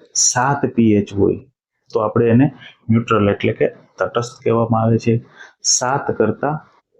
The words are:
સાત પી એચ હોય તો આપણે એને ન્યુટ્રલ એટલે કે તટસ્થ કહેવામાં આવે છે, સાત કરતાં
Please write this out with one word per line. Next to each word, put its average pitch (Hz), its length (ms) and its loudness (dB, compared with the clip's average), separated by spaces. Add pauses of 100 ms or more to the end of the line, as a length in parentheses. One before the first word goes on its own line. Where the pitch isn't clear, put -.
(140)
સાત 131 520 -2
પી 113 260 2
એચ 101 220 0
હોય 95 220 2 (580)
તો 117 60 0
આપણે 110 260 0
એને 120 260 4 (380)
ન્યુટ્રલ 113 400 2
એટલે 107 240 -2
કે - 140 0 (320)
તટસ્થ - 440 -6
કહેવામાં 113 380 0
આવે 113 160 0
છે, 113 280 -2 (360)
સાત - 500 -2
કરતાં 127 480 -2 (400)